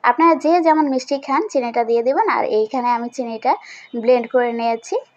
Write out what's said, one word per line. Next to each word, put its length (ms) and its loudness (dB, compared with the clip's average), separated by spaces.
আপনারা 320 4
যে 160 0
যেমন 280 4
মিষ্টি 300 -2
খান 280 -2
চিনিটা 360 -2
দিয়ে 200 0
দেবেন। 260 0
আর 160 0
এইখানে 420 -2
আমি 120 -6
চিনিটা 420 -4
ব্লেন্ড 320 2
করে 200 2
নিয়েছি। 420 -4